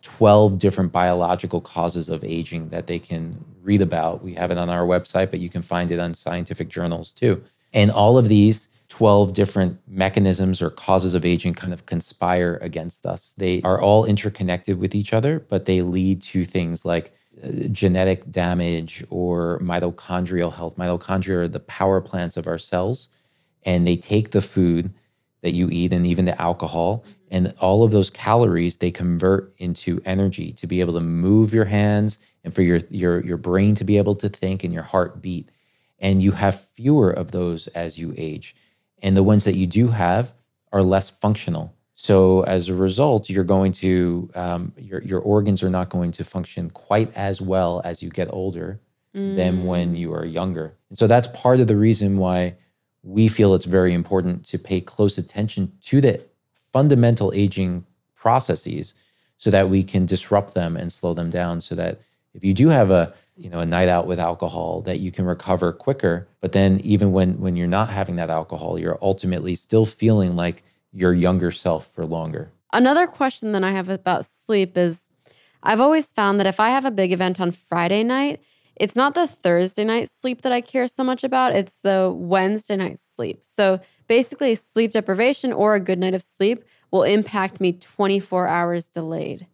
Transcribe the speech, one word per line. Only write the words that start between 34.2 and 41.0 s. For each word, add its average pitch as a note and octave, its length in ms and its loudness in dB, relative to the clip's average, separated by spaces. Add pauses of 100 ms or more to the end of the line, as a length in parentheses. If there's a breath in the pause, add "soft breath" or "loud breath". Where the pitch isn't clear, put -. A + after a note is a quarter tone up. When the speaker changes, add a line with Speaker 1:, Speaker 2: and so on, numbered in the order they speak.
Speaker 1:
think F#2+ 340 -6
and F2 120 -6
your E2 80 -8
heart F2 400 -2
beat. F2 260 -10 (500)
And F#2+ 240 2
you G2 100 4
have G2 340 -2 (100)
fewer B2+ 340 4
of E2+ 200 -6
those F2 380 -6
as E2 300 -10
you E2 200 -10
age. D#2 360 -12 (480)
And F#2+ 140 2
the G2 60 6
ones G2+ 220 4
that F#2+ 120 0
you F#2 100 0
do G#2 220 2
have G#2+ 440 0 (400)
are G2 100 4
less F#2+ 260 2